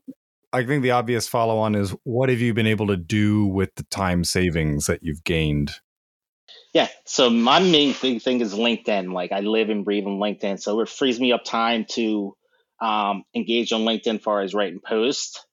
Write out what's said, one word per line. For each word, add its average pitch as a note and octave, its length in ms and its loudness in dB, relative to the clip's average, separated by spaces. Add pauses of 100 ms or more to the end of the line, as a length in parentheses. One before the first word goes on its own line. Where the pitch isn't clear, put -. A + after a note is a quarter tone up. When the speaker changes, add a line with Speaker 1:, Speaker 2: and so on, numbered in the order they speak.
(520)
Speaker 1:
I B2 120 0
think C#3 180 0
the B2 100 2
obvious A#2+ 340 0
follow A2+ 320 0
on G#2+ 160 2
is, G2+ 200 0 (100)
what B2+ 240 0
have B2 120 2
you A#2+ 140 0
been A2 120 2
able G#2+ 220 0
to G2+ 80 2
do G#2 500 2
with F#2+ 300 -2
the - 80 -10
time F2+ 380 0
savings D#2+ 640 0
that - 160 -2
you've D#2 220 -6
gained? D2+ 480 0 (1000)
Speaker 2:
Yeah. D#3 140 2 (180)
So B2+ 240 4
my A#2 300 6
main D3+ 420 4
big B2+ 200 0
thing B2+ 180 2
is G#2 140 -2
LinkedIn. G#2+ 600 -2
Like, F2+ 180 -4
I G2 80 -2
live G#2+ 300 0
and G#2 140 -2
breathe G2+ 220 0
on G2+ 120 -4
LinkedIn. G2+ 420 -2
So - 200 -2
it G#2+ 80 -2
frees B2+ 320 -2
me B2+ 120 2
up A2+ 120 0
time A2+ 480 -2
to, G#2+ 440 -2 (440)
um, G#2 440 -2 (100)
engage A#2 380 0
on A2 100 0
LinkedIn A2 340 -2
as G2+ 60 -8
far G#2 200 0
as F#2+ 120 -4
writing G2 300 -2
posts - 680 -2